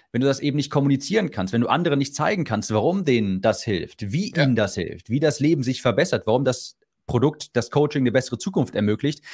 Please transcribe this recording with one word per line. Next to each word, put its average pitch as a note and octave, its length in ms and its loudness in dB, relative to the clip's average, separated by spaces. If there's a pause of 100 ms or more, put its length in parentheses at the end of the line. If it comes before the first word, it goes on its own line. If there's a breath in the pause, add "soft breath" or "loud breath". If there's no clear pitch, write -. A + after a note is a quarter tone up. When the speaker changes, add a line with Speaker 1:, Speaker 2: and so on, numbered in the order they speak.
(120)
Speaker 1:
wenn A#2+ 100 -2
du C3+ 60 2
das C#3 120 0
eben D3 180 -2
nicht C#3 140 -4
kommunizieren C3+ 600 0
kannst, F#2 220 -4
wenn A#2 80 2
du B2 60 0
anderen C#3+ 320 2
nicht C#3 160 -4
zeigen F3 280 -2
kannst, G#2+ 300 -2
warum D#3+ 320 2
denen G#2 360 2
das A2 220 2
hilft, G2 480 -4
wie F#3+ 240 -4
Speaker 2:
Ja. D#3 80 4
Speaker 1:
ihnen C3 120 4
das G#2 200 0
hilft, E2+ 340 -8
wie B2 100 0
das D3 200 2
Leben D3 240 2
sich B2+ 180 -4
verbessert, B2 440 0
warum B2 180 2
das - 340 -2 (300)
Produkt, C3 480 0
das A#2 160 -2
Coaching D3 320 2
eine A#2+ 80 2
bessere B2+ 260 0
Zukunft - 380 -2
ermöglicht, G#2+ 480 -2 (100 loud breath)